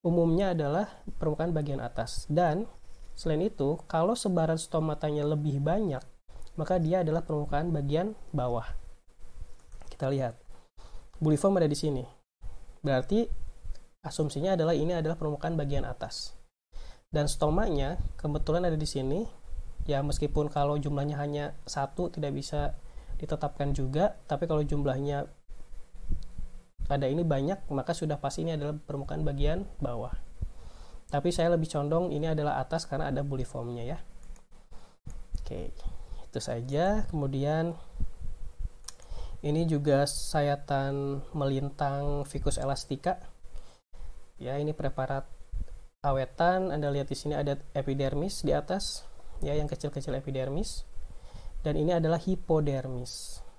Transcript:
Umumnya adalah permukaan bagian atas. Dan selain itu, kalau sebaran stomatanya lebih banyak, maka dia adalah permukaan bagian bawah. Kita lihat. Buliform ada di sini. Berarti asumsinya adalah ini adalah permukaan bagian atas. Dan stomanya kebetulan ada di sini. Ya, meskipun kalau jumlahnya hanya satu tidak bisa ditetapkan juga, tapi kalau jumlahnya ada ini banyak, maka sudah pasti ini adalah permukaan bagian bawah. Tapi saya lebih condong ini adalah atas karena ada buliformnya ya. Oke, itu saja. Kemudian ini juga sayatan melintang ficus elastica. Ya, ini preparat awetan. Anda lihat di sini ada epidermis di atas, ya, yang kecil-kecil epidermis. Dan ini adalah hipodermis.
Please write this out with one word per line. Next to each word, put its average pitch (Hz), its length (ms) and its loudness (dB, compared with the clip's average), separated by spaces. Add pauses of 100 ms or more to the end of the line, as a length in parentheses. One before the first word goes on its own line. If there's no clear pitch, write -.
Umumnya 175 480 6
adalah 156 360 2 (280)
permukaan 160 360 0
bagian 143 280 0
atas. - 480 -4
Dan 170 400 4 (480)
selain 156 240 2
itu, 165 480 0
kalau 170 240 4
sebaran 165 440 2
stomatanya 151 680 0
lebih 147 360 2
banyak, 160 400 2 (560)
maka 175 200 2
dia 165 240 4
adalah 160 240 2
permukaan 151 480 0
bagian 156 400 2 (160)
bawah. 123 360 0 (1200)
Kita 135 200 -2
lihat. 131 280 0 (840)
Buliform 170 400 6
ada 156 80 6
di 147 80 0
sini. 135 240 0 (800)
Berarti 139 480 4 (720)
asumsinya 156 560 0
adalah 165 160 4
ini 165 240 2
adalah 156 160 2
permukaan 160 400 -2
bagian 139 320 2
atas. - 480 -6 (800)
Dan 147 160 4
stomanya 156 720 2 (160)
kebetulan 156 480 2
ada 160 120 2
di 151 120 0
sini. 139 360 0 (600)
Ya, 139 160 2
meskipun 147 480 2
kalau 147 320 2
jumlahnya 143 400 0
hanya 147 320 -2 (160)
satu 156 400 -2
tidak 147 280 -2
bisa 147 360 0 (480)
ditetapkan 143 560 0
juga, 143 480 2
tapi 156 240 0
kalau 151 160 4
jumlahnya 143 640 2 (1600)
ada 139 160 2
ini 147 160 2
banyak, 156 480 2
maka 139 240 0
sudah 151 240 0
pasti 139 240 -4
ini 160 160 0
adalah 147 160 -2
permukaan 147 480 -4
bagian 143 560 4
bawah. 123 340 -2 (960)
Tapi 147 220 2
saya 170 240 4
lebih 160 160 2
condong 160 400 2
ini 156 240 0
adalah 147 240 0
atas 160 320 -2
karena 143 240 0
ada 135 80 2
buliformnya 123 640 -2
ya. 151 120 -2 (1400)
Oke, - 320 -2 (560)
itu - 160 -8
saja. 143 720 2
Kemudian 151 640 0 (1600)
ini 151 240 2
juga 143 400 4
sayatan 139 1300 0
melintang 143 960 0
ficus - 320 2
elastica. 139 560 0 (1200)
Ya, 127 240 -4
ini 151 120 0
preparat 135 520 0 (800)
awetan. 165 680 2
Anda 147 160 0
lihat 139 200 0
di 135 80 -4
sini 147 200 -2
ada 143 240 0 (100)
epidermis 139 680 0
di 143 100 2
atas, 180 540 0 (340)
ya, 143 140 0
yang 147 160 2
kecil-kecil 135 480 -2
epidermis. 135 640 -2 (800)
Dan 151 160 2
ini 160 160 4
adalah 165 240 4
hipodermis. 143 1300 0 (140)